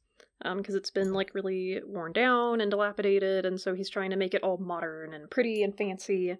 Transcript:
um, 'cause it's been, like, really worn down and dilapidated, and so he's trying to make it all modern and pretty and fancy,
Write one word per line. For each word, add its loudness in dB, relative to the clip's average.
um, -4
'cause -4
it's -2
been, 2
like, -2
really -2
worn -8
down 4
and 2
dilapidated, 2
and -2
so -2
he's -4
trying -2
to 0
make 0
it 0
all 2
modern -6
and -14
pretty 2
and 0
fancy, -2